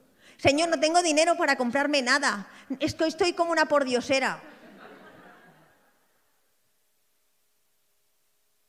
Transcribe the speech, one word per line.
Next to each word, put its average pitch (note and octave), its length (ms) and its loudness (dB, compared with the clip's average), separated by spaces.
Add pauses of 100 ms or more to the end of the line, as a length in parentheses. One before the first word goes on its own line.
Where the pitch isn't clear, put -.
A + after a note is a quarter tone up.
(360)
"Señor, D4 320 2
no D#4+ 120 0
tengo E4 220 2
dinero E4 340 2
para D4 200 0
comprarme C#4 460 -2
nada. A#3+ 440 -2 (340)
Estoy, - 280 -2
estoy E4+ 240 0
como E4+ 200 -2
una D#4+ 140 2
pordiosera". C4 760 0 (4000)